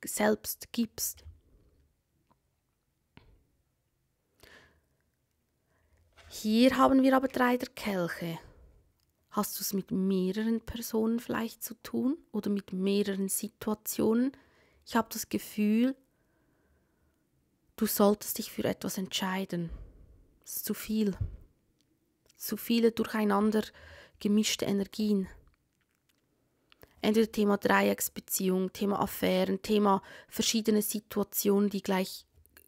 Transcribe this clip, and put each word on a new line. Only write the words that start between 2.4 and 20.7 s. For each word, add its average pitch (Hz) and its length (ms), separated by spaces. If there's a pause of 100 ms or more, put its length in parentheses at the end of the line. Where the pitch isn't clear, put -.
Hier 240 480
haben 262 280
wir 262 120
aber 269 140
Drei 247 260
der 247 140
Kelche. 175 680 (920)
Hast - 280
du - 40
es - 100
mit 196 200
mehreren 190 680
Personen 233 640
vielleicht 226 420
zu 233 120
tun 254 420 (160)
oder 208 160
mit 202 240
mehreren 196 560
Situationen? 220 1040 (520)
Ich - 120
habe 226 160
das - 160
Gefühl, 220 640 (1800)
du 220 80
solltest - 540
dich - 120
für - 140
etwas - 320
entscheiden. 185 720 (720)
Es - 140
ist - 80
zu 214 80